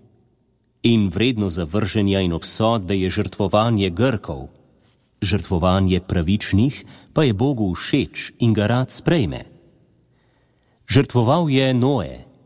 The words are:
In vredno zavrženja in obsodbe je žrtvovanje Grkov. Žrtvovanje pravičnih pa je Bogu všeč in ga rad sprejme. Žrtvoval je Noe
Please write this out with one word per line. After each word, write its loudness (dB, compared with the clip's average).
In 4
vredno 0
zavrženja 0
in 0
obsodbe -2
je -2
žrtvovanje 0
Grkov. -4
Žrtvovanje 0
pravičnih 0
pa 2
je 2
Bogu -2
všeč -4
in 2
ga 2
rad 0
sprejme. -2
Žrtvoval 2
je 2
Noe -2